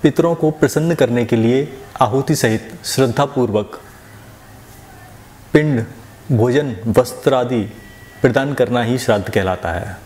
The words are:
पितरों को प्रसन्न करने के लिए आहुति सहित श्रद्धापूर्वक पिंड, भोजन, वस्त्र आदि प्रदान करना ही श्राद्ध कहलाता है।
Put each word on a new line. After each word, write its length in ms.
पितरों 320
को 160
प्रसन्न 440
करने 300
के 120
लिए 420
आहुति 360
सहित 480
श्रद्धापूर्वक 960
पिंड, 320
भोजन, 440
वस्त्र 480
आदि 280
प्रदान 320
करना 280
ही 160
श्राद्ध 320
कहलाता 420
है। 340